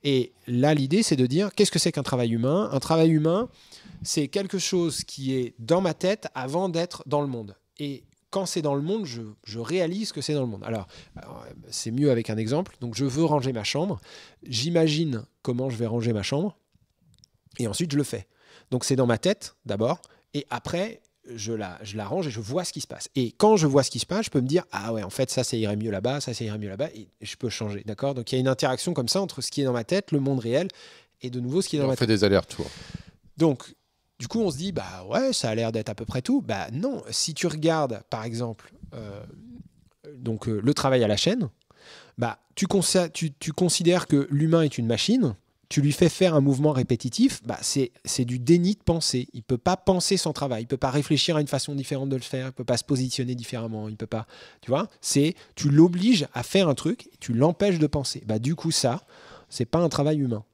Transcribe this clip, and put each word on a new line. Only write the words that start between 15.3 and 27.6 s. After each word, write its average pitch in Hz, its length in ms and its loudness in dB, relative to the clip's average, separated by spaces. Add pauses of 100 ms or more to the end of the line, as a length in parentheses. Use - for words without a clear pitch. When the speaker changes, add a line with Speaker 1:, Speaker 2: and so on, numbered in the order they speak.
Speaker 1:
comment 127 260 -2
je 117 80 -6
vais 117 100 -2
ranger 117 260 0
ma 101 100 -2
chambre. 165 340 -2 (1000)
Et 120 80 0
ensuite, 151 240 -4
je 139 60 0
le 143 60 2
fais. 104 240 -8 (440)
Donc, 127 140 -2
c'est 135 100 2
dans 127 100 4
ma 120 140 4
tête, - 360 -2 (120)
d'abord. 113 340 0 (320)
Et 143 160 -6
après, 175 500 -6 (360)
je 110 160 -8
la, 101 320 -6
je 104 140 -10
la 104 80 -6
range 156 220 -4
et 131 40 -6
je 107 80 -8
vois 131 240 -4
ce - 80 -8
qui - 80 -10
se - 80 -10
passe. - 280 -14
Et 123 180 0
quand 214 240 6
je 156 100 4
vois 135 160 6
ce - 80 -2
qui 123 80 -6
se - 60 -4
passe, 208 220 -4
je - 20 -8
peux 147 100 2
me 127 80 0
dire, « 165 240 2
Ah 107 220 -4
ouais, 107 100 -4
en 92 60 -8
fait, 131 200 -2
ça, 131 140 0
ça 117 140 -2
irait 104 180 0
mieux 107 160 -2
là-bas, 120 300 -2
ça, 123 120 -6
ça 117 120 -6
irait 107 120 -6
mieux 104 120 -8
là-bas. » 107 260 -6
Et 101 140 -18 (100)
je - 160 -12
peux 120 140 -4
changer, 104 360 -6